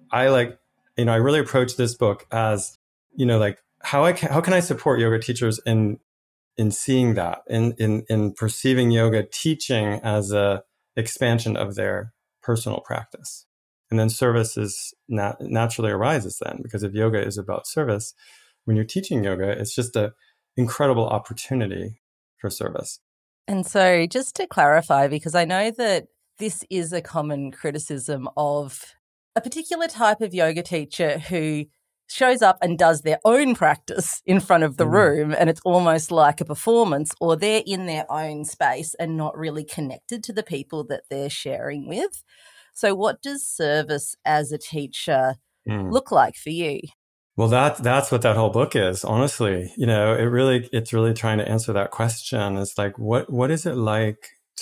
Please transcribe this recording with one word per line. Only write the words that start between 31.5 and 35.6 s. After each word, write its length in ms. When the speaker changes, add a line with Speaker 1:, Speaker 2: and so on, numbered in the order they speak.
Speaker 2:
shows 360
up 180
and 180
does 220
their 240
own 300
practice 720
in 140
front 220
of 140
the 80
Speaker 1:
Mm. 80
Speaker 2:
room, 460
and 100
it's 160